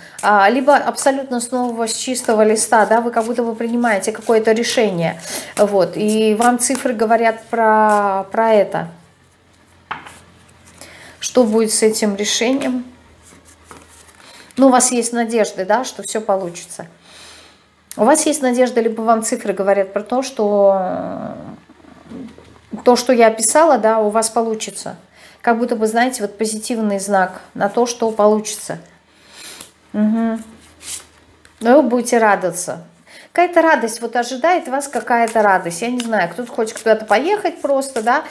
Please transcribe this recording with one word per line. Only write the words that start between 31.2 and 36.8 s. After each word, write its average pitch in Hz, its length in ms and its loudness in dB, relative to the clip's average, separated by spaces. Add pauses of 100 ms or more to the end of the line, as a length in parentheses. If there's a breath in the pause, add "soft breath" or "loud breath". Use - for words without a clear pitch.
Но 247 160 6
вы 302 60 6
будете 240 360 0
радоваться. 180 640 0 (500 loud breath)
Какая-то 349 280 2
радость, 262 400 0
вот 233 140 -8
ожидает 262 520 -2
вас 285 220 -6
какая-то 233 520 0
радость. 180 400 2
Я 233 80 -4
не 247 120 -4
знаю, 214 300 -2
кто-то 233 200 -10
хочет 220 280 -4
куда-то 214 260 0